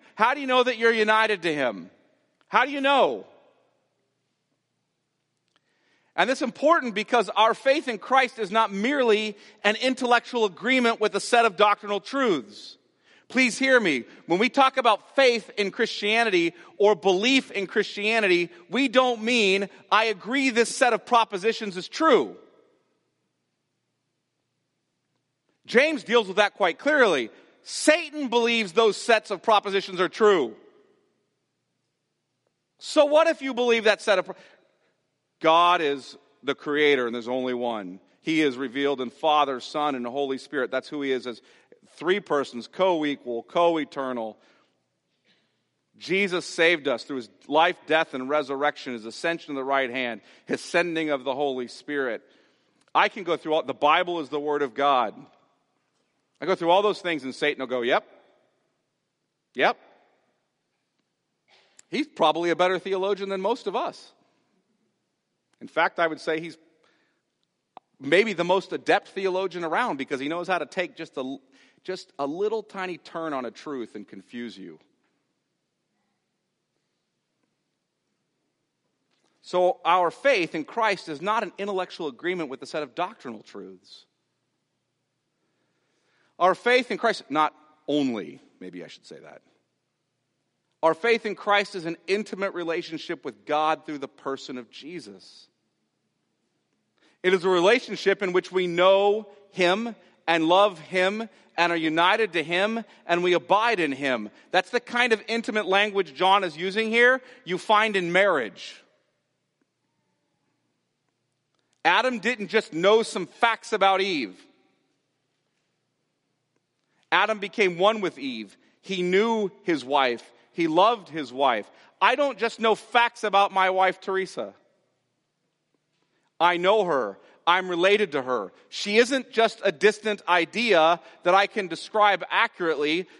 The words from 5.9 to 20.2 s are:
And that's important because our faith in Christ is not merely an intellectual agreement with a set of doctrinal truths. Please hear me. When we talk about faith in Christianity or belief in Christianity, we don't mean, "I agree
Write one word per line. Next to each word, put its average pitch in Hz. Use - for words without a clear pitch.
And 196
that's 262
important 269
because 214
our 220
faith 269
in 220
Christ 262
is 196
not 220
merely 214
an 208
intellectual 240
agreement 233
with 208
a 196
set 233
of 202
doctrinal 202
truths. 202
Please 240
hear 262
me. 156
When 170
we 240
talk 269
about 233
faith 247
in 202
Christianity 208
or 208
belief 196
in 196
Christianity, 202
we 254
don't 247
mean, 208
"I 214
agree 226